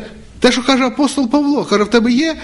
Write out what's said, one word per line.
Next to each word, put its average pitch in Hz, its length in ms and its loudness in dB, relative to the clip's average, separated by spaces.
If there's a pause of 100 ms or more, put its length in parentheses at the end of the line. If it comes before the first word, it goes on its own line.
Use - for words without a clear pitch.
(400)
те, 240 120 4
що 247 100 -2
каже 262 220 2
апостол 254 460 -2
Павло. 285 340 0
Каже: 202 200 0
«В 202 60 -4
тебе 240 220 2
є 302 320 0